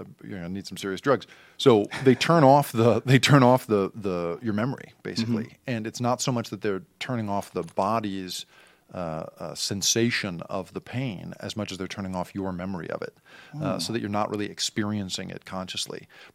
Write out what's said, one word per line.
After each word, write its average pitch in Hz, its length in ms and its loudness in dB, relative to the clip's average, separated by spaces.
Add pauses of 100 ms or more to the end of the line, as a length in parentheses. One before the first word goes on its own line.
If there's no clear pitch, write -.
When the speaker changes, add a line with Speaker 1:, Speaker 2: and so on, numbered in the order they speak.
(240)
Speaker 1:
you're 110 140 -12
gonna 85 120 -10
need 95 180 -10
some 92 100 -14
serious 95 240 -6
drugs. 127 240 2 (320)
So 107 300 6 (160)
they 131 100 8
turn 165 300 4
off 139 280 8
the, 113 340 4
they 127 120 6
turn 139 240 8
off 127 240 6
the, 101 300 2
the, 87 480 -4
your 110 100 -2
memory, 117 480 -6
basically. 113 440 -4
Speaker 2:
Mm-hmm. - 100 -20 (100)
Speaker 1:
And 113 220 -6
it's 107 120 -10
not 123 220 0
so 143 100 -2
much 117 200 -4
that 101 100 -8
they're 98 220 -2 (160)
turning 117 280 -4
off 101 240 -4
the 90 120 -4
body's 98 800 -4 (480)
uh, 82 320 -6 (140)
uh, 78 160 -10
sensation 101 960 -2
of 92 240 -8
the 92 80 -8
pain 90 580 -8
as - 160 -10
much 104 160 -6
as 95 60 -10
they're 92 100 -8
turning 92 280 -8
off 90 200 -8
your 95 160 -4
memory 90 380 -8
of - 120 -6
it, - 140 -10 (460)
uh, 95 120 -2
Speaker 2:
Hmm. 95 60 -6
Speaker 1:
so 85 140 -6
that 117 80 -2
you're 110 80 -6
not 104 200 -2
really 104 200 -4
experiencing 98 800 -4
it - 160 -14
consciously. - 640 -10 (280)